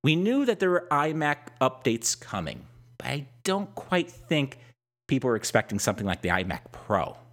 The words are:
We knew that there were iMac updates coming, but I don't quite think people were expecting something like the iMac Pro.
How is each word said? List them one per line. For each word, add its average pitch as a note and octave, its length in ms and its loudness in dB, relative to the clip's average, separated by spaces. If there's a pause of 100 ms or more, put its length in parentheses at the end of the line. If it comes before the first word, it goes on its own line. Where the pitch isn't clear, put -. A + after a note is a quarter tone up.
We D#3 100 4
knew A#3 300 2
that A3+ 160 0
there F#3 100 4
were F3 200 2
iMac D3+ 460 0 (240)
updates - 580 0
coming, - 480 -8 (320)
but - 100 -8
I C#3 180 -6 (160)
don't G3 320 -2
quite - 360 -2
think C#3+ 480 -2 (500)
people C3 200 2
were A#2 80 4
expecting G#2 440 0
something G2+ 260 0
like F2+ 160 -2
the F2 60 -2
iMac F#2 440 -2
Pro. - 440 -2 (160)